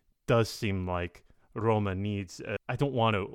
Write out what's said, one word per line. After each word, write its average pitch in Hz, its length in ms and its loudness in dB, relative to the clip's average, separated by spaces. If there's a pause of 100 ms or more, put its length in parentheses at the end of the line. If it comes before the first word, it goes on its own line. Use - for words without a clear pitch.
(260)
does 117 240 4
seem 98 360 -4
like 87 380 -4 (300)
Roma 107 400 2
needs, 101 480 -6
uh, 107 140 -6 (120)
I 127 80 -4
don't 143 160 0
want 113 240 4
to 95 180 -2